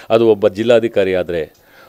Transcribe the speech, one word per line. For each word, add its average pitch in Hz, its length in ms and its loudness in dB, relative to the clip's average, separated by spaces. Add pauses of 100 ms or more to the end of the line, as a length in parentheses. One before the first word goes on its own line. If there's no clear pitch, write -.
(100)
ಅದು 113 180 2
ಒಬ್ಬ 104 200 2
ಜಿಲ್ಲಾಧಿಕಾರಿ 110 680 0
ಆದರೆ, 85 380 -6 (360)